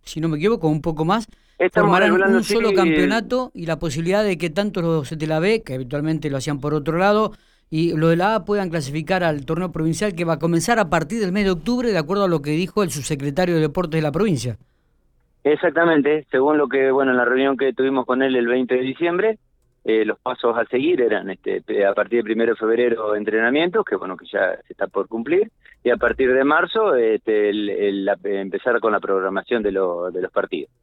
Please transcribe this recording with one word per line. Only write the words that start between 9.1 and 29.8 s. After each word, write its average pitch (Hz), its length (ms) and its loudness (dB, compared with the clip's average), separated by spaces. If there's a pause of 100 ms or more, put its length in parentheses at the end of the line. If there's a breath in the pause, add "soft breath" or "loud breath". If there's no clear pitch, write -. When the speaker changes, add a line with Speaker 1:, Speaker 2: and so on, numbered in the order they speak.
Speaker 1:
al 151 220 0
torneo 165 260 -4
provincial 165 440 -2
que 170 100 -4
va 165 100 0
a 160 40 -8
comenzar 170 400 0
a 196 100 0
partir 170 320 -2
del 185 120 -2
mes 202 120 0
de 196 60 2
octubre, 233 420 -2
de 185 60 2
acuerdo 185 260 0
a 190 40 2
lo 165 120 2
que 143 120 -4
dijo 180 300 -2
el 175 80 -2
subsecretario 147 640 -2
de 165 60 2
Deportes 156 380 -2
de 160 40 0
la 151 80 0
provincia. 139 460 -2 (880)
Speaker 2:
Exactamente, 151 840 2
según 139 260 2
lo 143 120 2
que, 135 220 2
bueno, 135 200 2
en 127 60 2
la 123 80 4
reunión 131 320 2
que 131 160 0
tuvimos 131 340 0
con 127 160 0
él 135 140 2
el 120 100 2
veinte 127 300 0
de 127 60 0
diciembre, 170 560 -2 (460)
eh, 110 200 2
los 107 160 -4
pasos 120 360 -2
a 117 100 0
seguir 139 340 0
eran, 104 300 0
este, 98 320 -6
pe-, 104 220 0
a 98 80 2
partir 104 260 0
del 113 60 0
primero 113 280 0
de 104 40 0
febrero 110 600 0
entrenamientos, 123 680 0
que - 120 -4
bueno, 92 200 -6
que - 100 -20
ya 95 300 0 (100)
se - 60 -18
está 98 140 -4
por 98 220 -4
cumplir, 156 420 -2 (320 soft breath)
y 120 80 0
a 120 60 2
partir 120 360 0
de 131 120 4
marzo, 175 500 2
este, 110 560 2
el, 104 180 -4
el, 98 360 -2
la, 98 180 0
empezar 98 560 -2
con 113 140 0
la 98 80 0
programación 98 600 -2
de 101 100 -2
lo-, 90 400 -2